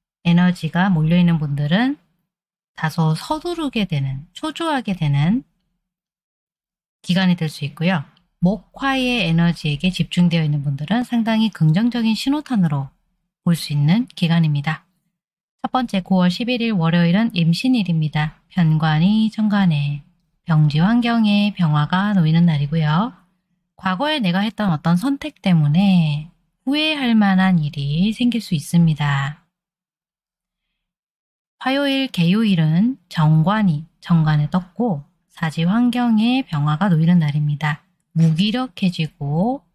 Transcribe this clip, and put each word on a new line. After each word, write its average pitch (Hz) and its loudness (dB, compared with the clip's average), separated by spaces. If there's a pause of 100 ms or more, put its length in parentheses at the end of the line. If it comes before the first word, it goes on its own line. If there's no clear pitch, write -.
(220)
에너지가 180 0
몰려있는 170 2
분들은 156 -2 (800)
다소 156 -2
서두르게 311 -6
되는, 139 -6
초조하게 302 -6
되는 160 0 (1600)
기간이 180 0
될 165 -4
수 - -10
있고요. 160 -2 (340)
목화의 247 -2
에너지에게 165 0
집중되어 170 0
있는 147 -2
분들은 147 -4
상당히 220 0
긍정적인 220 0
신호탄으로 196 -2 (520)
볼 170 2
수 - -8
있는 160 2
기간입니다. 156 -2 (800)
첫 254 -10
번째, 240 -2
구월 180 2
십일일 233 -4
월요일은 175 2
임신일입니다. 170 0 (160)
편관이 160 2
천간에 175 0 (420)
병지 151 2
환경에 214 2
병화가 175 0
놓이는 170 4
날이고요. 156 0 (600)
과거에 269 -4
내가 185 0
했던 208 -2
어떤 165 0
선택 277 -4
때문에 160 2 (360)
후회할 285 -2
만한 190 4
일이 147 -2
생길 240 -2
수 - -6
있습니다. 147 0 (2250)
화요일, 269 -2
개요일은 185 0 (100)
정관이 160 0 (140)
천간에 151 0
떴고 180 -4 (280)
사지 165 -6
환경에 240 0
병화가 151 -2
놓이는 165 4
날입니다. 147 -2 (320)
무기력해지고 175 -2 (120)